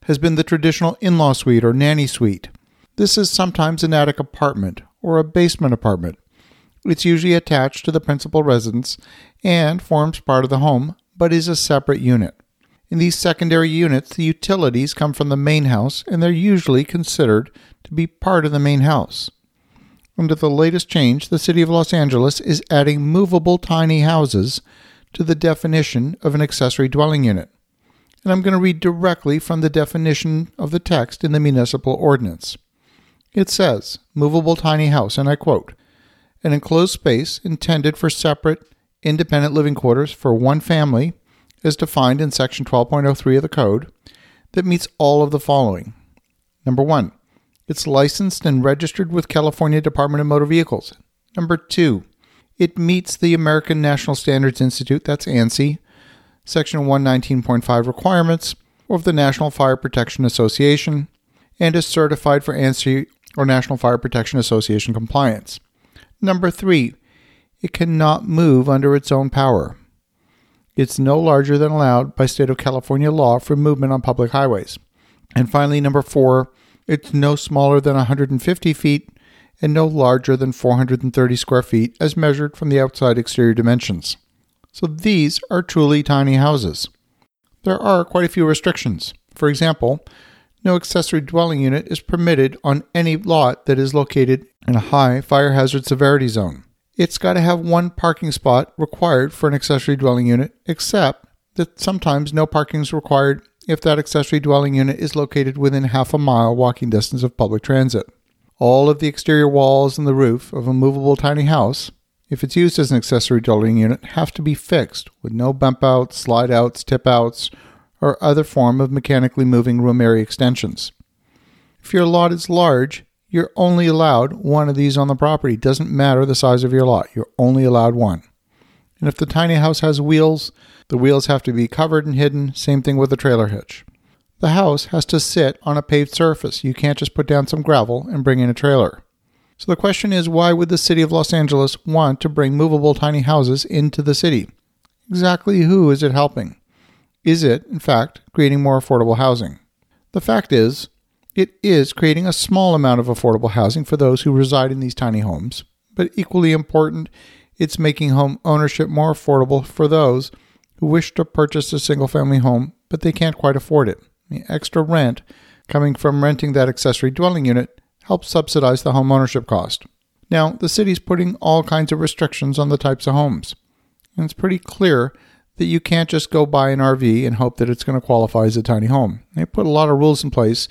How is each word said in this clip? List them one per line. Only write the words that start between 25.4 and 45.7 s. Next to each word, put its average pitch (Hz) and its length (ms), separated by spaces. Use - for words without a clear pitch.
of 147 140
an 151 80
accessory 131 480
dwelling 147 340
unit. 95 240
And 190 80
I'm 185 120
gonna 190 160
read 180 220
directly 170 580
from 160 240
the 156 80
definition 156 880
of 156 140
the 175 60
text 147 460
in 151 80
the 151 80
municipal 135 540
ordinance. 127 640
It 196 160
says, 135 500
"Movable 156 420
tiny 156 320
house," 131 280
and 139 100
I 143 100
quote, - 360
An 156 80
enclosed 160 400
space 135 500
intended 156 540
for 160 140
separate, 156 520
independent 151 520
living 147 220
quarters 135 360
for 123 220
one 131 260
family 151 540
as 156 120
defined 139 440
in 151 100
Section 131 360
twelve 120 240
point 143 160
oh 139 80
three 131 220
of 139 60
the 160 60
Code 117 420
that 185 140
meets 175 220
all 147 240
of 143 80
the 143 100
following. 113 540